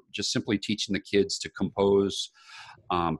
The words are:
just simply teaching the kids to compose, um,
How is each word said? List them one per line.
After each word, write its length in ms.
just 200
simply 260
teaching 340
the 80
kids 400
to 100
compose, 800
um, 300